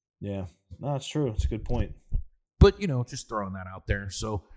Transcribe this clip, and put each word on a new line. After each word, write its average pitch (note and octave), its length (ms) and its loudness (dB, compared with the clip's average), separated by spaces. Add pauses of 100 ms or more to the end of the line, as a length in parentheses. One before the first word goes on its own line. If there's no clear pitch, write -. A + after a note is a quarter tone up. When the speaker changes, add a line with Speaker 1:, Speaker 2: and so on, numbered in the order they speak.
(200)
Speaker 1:
Yeah. G2 260 -6 (340)
No, C#3+ 140 -4
it's C3 140 -6
true. D3 200 -2
It's G#2 160 0
a - 40 0
good A2 160 -4
point. - 300 -4 (640)
Speaker 2:
But, G3+ 220 10
you G3+ 60 0
know, B2+ 180 0
just - 240 -10
throwing G2 260 -4
that F#2 120 -10
out F#2 200 -14
there. G2+ 240 -2
So A2 340 -6 (120)